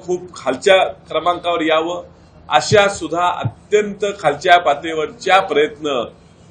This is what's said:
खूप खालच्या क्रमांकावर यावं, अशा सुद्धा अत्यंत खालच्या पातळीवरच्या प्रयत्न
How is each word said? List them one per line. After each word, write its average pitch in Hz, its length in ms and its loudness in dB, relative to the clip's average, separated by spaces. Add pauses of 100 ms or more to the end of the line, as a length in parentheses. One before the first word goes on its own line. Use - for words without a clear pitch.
खूप 180 340 -8
खालच्या 160 420 0 (320)
क्रमांकावर 165 520 -2
यावं, 160 420 -2 (460)
अशा 175 400 4
सुद्धा 175 380 -4 (100)
अत्यंत 202 680 -2 (140)
खालच्या 160 380 4
पातळीवरच्या 160 840 0
प्रयत्न 151 640 -2 (480)